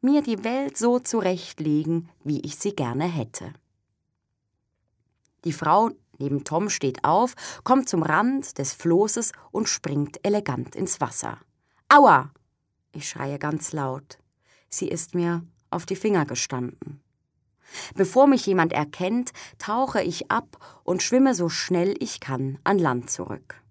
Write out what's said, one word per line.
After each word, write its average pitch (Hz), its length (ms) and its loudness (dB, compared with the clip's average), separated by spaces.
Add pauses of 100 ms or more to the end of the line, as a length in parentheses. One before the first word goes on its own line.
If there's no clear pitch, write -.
Mir 285 220 4
die 226 220 -4
Welt 269 340 -4
so 240 220 2
zurechtlegen, 170 1080 -2 (140)
wie 147 200 -4
ich 147 120 -10
sie 202 220 -4
gerne 131 300 -2
hätte. 143 460 -6 (1900)
Die 165 80 -4
Frau 185 380 2 (280)
neben 139 260 -4
Tom 190 260 -2
steht - 320 -4
auf, 202 320 2 (300)
kommt 262 240 4
zum 165 160 0
Rand 240 540 0
des 139 160 -4
Flosses 202 580 2 (180)
und - 180 -2
springt 147 540 -4
elegant 202 540 -2
ins - 240 -4
Wasser. - 380 -4 (500)
"Aua!" 202 420 8 (600)
Ich 143 160 -12
schreie 139 320 -6
ganz 151 320 -4
laut. 139 460 -8 (560)
Sie - 140 -4
ist - 260 -6
mir 170 320 0 (240)
auf 175 160 -6
die 190 80 -4
Finger 185 320 2
gestanden. 127 760 -8 (920)
Bevor 196 320 4
mich 277 180 4
jemand 180 280 2
erkennt, 185 580 -2 (280)
tauche 233 440 -2
ich - 300 -4
ab - 260 -4 (240)
und 185 180 -2
schwimme 262 360 4
so 175 120 0
schnell 180 520 0
ich - 180 -8
kann 135 460 -6
an 196 160 4
Land 123 280 0
zurück. - 640 -10